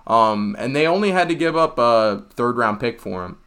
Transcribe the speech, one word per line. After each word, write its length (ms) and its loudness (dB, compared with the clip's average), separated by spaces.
um, 520 0
and 160 -4
they 100 2
only 260 0
had 180 0
to 60 0
give 200 -2
up 240 0
a 520 2
third-round 500 0
pick 180 -4
for 240 -8
him. 240 -14